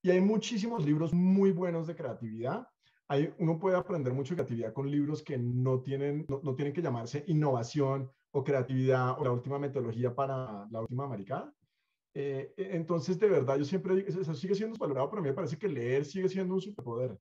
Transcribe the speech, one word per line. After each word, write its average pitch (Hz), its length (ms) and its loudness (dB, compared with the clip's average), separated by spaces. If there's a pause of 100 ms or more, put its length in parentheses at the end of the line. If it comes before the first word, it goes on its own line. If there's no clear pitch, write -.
Y 180 100 4
hay 185 100 8
muchísimos 208 640 2
libros 156 280 2
muy 190 380 6
buenos 170 360 -2
de 170 80 -8
creatividad. 123 720 -6 (420)
Hay, 147 300 2
uno 160 200 2
puede 185 160 4
aprender 156 380 0
mucho 139 200 -2
de 165 40 -2
creatividad 117 340 -2
con 139 180 -4
libros 147 340 0
que 139 140 -6
no 127 440 2
tienen, 143 480 -2
no, 139 120 -2
no 139 140 -2
tienen 143 180 -2
que 175 80 -2
llamarse 123 460 -4
innovación 139 800 2 (220)
o 135 140 0
creatividad 131 760 2
o 143 60 0
la 123 80 2
última 131 260 -2
metodología 123 560 -2
para 127 560 -4
la 113 100 -6
última 127 260 -4
maricada. 139 460 -8 (600)
Eh, 139 420 -6
e-, 190 200 -6
entonces, 170 420 -2
de 214 80 6
verdad, 139 300 4
yo 147 80 2
siempre 185 300 2
digo, 196 120 2
eso, 190 140 -2
eso 156 120 -2
sigue 185 220 0
siendo 220 220 -4
subvalorado, 139 320 0
pero 208 100 -4
a 175 40 -2
mí 135 60 0
me 131 60 0
parece 160 220 -2
que 208 100 -4
leer 131 380 0
sigue 185 240 -2
siendo 185 240 0
un 185 80 2
superpoder. 123 600 -6